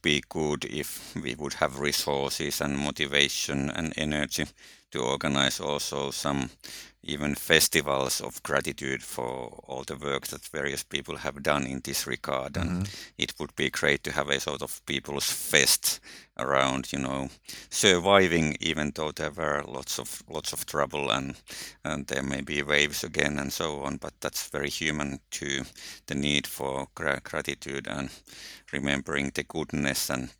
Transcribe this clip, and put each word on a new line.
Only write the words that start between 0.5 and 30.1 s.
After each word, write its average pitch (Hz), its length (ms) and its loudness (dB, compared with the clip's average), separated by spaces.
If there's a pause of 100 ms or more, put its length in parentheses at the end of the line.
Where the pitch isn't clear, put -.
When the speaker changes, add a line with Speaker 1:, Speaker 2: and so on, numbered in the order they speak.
Speaker 1:
if - 500 -6
we 69 220 -4
would 71 180 -6
have 67 240 0
resources 71 840 0
and 71 160 0
motivation 71 920 2
and 80 260 -4
energy 76 500 0 (440)
to 71 100 -4
organize 69 600 2
also 71 500 -2
some 69 400 0 (560)
even 73 280 -2
festivals 71 840 4
of - 220 -8
gratitude 67 600 -2
for 62 640 -8
all 67 180 -6
the 71 100 -6
work 69 300 -2
that - 260 -8
various 71 300 -2
people 76 360 -6
have 69 240 -4
done 73 240 4
in 65 140 -4
this - 260 -4
regard. 65 500 -2
And 85 140 0
Speaker 2:
Mm-hmm. 90 120 0 (340)
Speaker 1:
it - 220 -2
would 76 160 -6
be 71 160 0
great 71 320 2
to 78 80 -4
have 71 180 0
a 69 120 2
sort 71 220 -4
of - 240 -8
people's 71 440 -2
fest - 680 4 (360)
around, 67 560 2
you 71 60 -2
know, 67 300 -2 (420)
surviving, 90 880 8
even 78 340 0
though 76 180 -2
there 76 180 -4
were 73 360 0
lots 65 320 -6
of, - 300 -8
lots - 240 -6
of - 140 -6
trouble 71 440 0
and, 67 260 0 (480)
and 71 240 -4
there 67 140 0
may 69 200 -2
be 71 200 -2
waves 73 420 4
again 73 340 0
and 69 140 -2
so 73 320 -4
on. 71 140 -4
But 76 220 -12
that's - 300 -4
very 71 180 -2
human 71 520 -2 (100)
too, 69 320 -4 (440)
the 73 80 -4
need 71 320 2
for 67 480 -4
gra-, 69 280 -2
gratitude 71 680 -6
and 67 220 -4 (600)
remembering 71 600 0
the 73 120 -2
goodness. 71 640 0